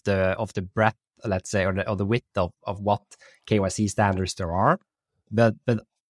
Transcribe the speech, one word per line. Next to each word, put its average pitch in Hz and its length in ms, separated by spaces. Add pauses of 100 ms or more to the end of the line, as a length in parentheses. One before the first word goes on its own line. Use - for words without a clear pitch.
the, 95 320
of 107 160
the 101 80
breadth, 107 340 (300)
let's 95 240
say, 98 160
or 95 80
the, 98 160
or 107 60
the 98 100
width 113 320
of, 90 140 (120)
of 98 160
what 101 220 (460)
K 110 120
Y 95 80
C 107 200
standards 95 480
there 85 180
are. 123 260 (520)
But, 110 240 (100)
but 117 180 (260)